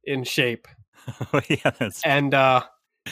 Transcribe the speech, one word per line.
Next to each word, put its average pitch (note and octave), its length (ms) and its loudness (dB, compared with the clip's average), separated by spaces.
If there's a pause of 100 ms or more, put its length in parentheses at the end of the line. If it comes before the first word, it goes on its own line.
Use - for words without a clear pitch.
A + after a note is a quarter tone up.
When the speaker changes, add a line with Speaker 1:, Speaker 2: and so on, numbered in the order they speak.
Speaker 1:
in C#3 200 -4
shape. A#2+ 480 -2
Speaker 2:
<laughs> - 40 -20 (560)
Oh, C#3+ 160 2
yeah, D3 300 0
that's G#2+ 260 -6
Speaker 1:
And, C#3+ 300 2
uh, C3 280 4 (500)